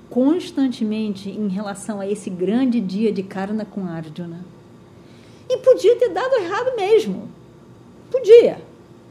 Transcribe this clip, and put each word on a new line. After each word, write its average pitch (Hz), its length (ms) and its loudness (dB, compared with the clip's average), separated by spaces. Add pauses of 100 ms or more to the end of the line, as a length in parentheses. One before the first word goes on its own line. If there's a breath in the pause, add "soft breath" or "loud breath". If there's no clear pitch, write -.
constantemente 233 1200 -2
em 208 200 -4
relação 196 520 -6
a 196 60 -6
esse 202 240 -6
grande 226 500 0
dia 202 320 -2
de 190 100 -4
Karna 202 420 -6
com 196 200 -10
Arjuna. 170 600 -10 (1040 loud breath)
E 508 100 -2
podia 480 380 4
ter 480 120 2
dado 494 280 -2
errado 440 380 -2
mesmo. 381 540 0 (800)
Podia, 453 480 6 (520)